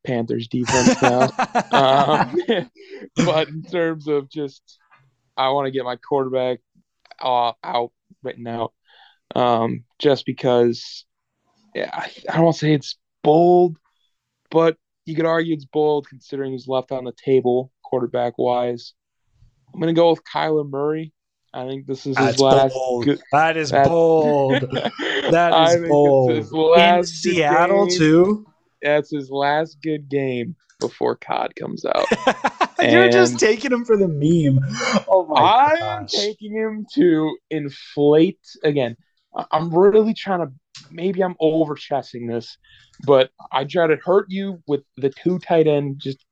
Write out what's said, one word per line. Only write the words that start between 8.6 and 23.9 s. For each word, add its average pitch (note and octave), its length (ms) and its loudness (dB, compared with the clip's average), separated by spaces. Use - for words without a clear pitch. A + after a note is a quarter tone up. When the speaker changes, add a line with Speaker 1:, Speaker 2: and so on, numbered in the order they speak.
Speaker 1:
um, A#2+ 500 0
just C#3 260 0
because, A#2+ 800 -2
yeah, - 200 -8
I, - 180 -10
I - 60 -6
don't E3 100 2
wanna E3 120 2
say D3+ 160 0
it's - 240 -6
bold, F3 540 4
but E3 260 0
you D#3+ 100 -8
could E3 100 -2
argue E3 280 -2
it's C#3+ 120 -10
bold D3+ 440 -2
considering C3+ 420 -10
who's B2+ 160 -12
left C3 240 -4
on C3 140 -8
the A#2+ 80 -12
table B2+ 580 0
quarterback-wise. B2 1080 -4
I'm - 60 -14
gonna E3 140 0
go E3+ 180 4
with D#3+ 140 -2
Kyler D#3 440 -4
Murray. D3+ 440 -6
I B2+ 120 -10
think C3+ 200 -12
this C3+ 180 -8
is C3+ 120 -4
his C3+ 100 2
Speaker 2:
That's B2+ 120 -2
Speaker 1:
last C3+ 340 4
Speaker 2:
bold. B2+ 320 -4
Speaker 1:
good C#3+ 140 0
Speaker 2:
That D#3+ 260 2
is D3+ 140 -4
Speaker 1:
That C#3 160 4
Speaker 2:
bold. D3+ 720 2